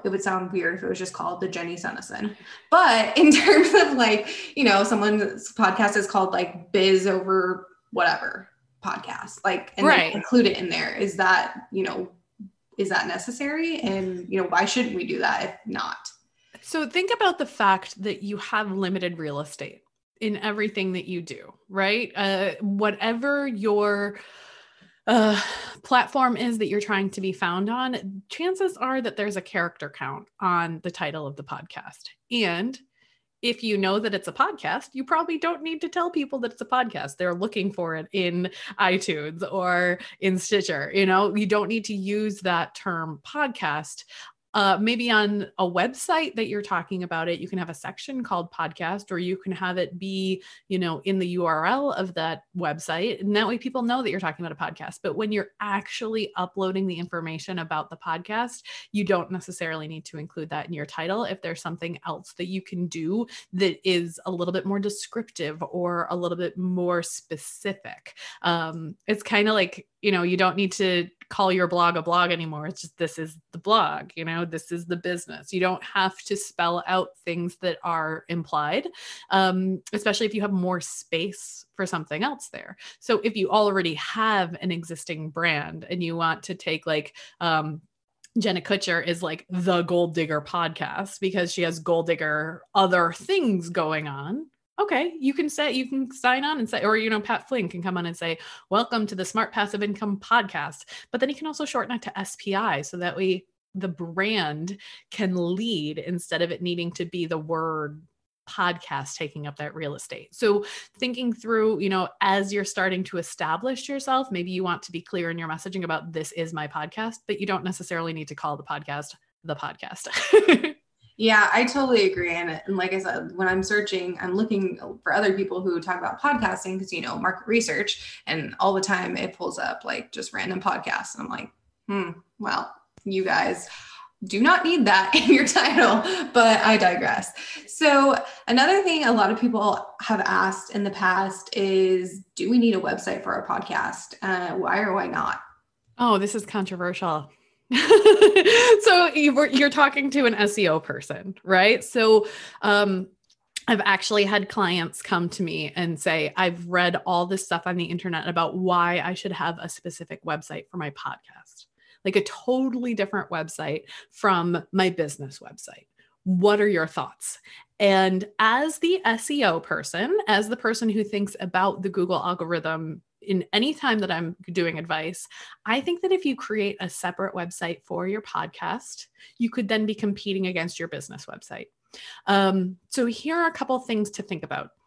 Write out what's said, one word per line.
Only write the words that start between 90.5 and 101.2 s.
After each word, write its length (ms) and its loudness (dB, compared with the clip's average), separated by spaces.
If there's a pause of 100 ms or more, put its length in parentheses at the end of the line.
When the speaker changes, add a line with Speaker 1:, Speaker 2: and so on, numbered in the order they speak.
Speaker 2:
because 300 -2
she 120 -4
has 160 0
gold 300 0
digger 540 -2 (120)
other 380 6
things 580 0
going 360 -2
on. 420 -8 (320)
Okay, 400 0
you 140 0
can 160 -2
say, 200 -2
you 160 -2
can 240 -4
sign 340 0
on 140 -2
and 100 -2
say, 140 -4
or, 140 4
you 140 0
know, 100 0
Pat 260 -4
Flynn 220 -2
can 140 -8
come 160 -4
on 80 -4
and 100 -6
say, 220 -4 (320)
"Welcome 360 0
to 80 -8
the 100 -4
Smart 280 -2
Passive 300 -2
Income 360 -2
Podcast." 680 -2 (260)
But 80 -2